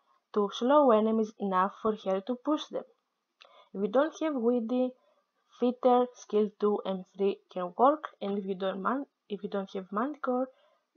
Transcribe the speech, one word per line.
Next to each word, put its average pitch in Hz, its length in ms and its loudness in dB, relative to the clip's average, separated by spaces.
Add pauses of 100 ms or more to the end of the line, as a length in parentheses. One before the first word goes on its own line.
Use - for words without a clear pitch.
(340)
to 202 200 0
slow 269 380 4
enemies 220 480 2
enough 190 420 0
for 214 140 0 (100)
her 190 160 -2
to 247 140 -4
push 294 320 -4
them. - 180 -8 (880)
If 196 80 -6
you 202 60 0
don't 269 320 0
have 311 160 -2
Weedy, 247 580 0 (680)
Fitter 247 540 4
skill 208 460 -2
two 208 260 0
M 185 180 -4 (120)
three 196 340 -2
can 180 260 -8
work, 294 460 2
and 202 160 -4
if 196 80 -6
you 190 80 -4
don't 190 300 -4
man-, 254 240 -2 (200)
if 202 140 -10
you 208 80 -10
don't 196 240 -6
have 190 180 -10
Manticore, 254 560 -4 (500)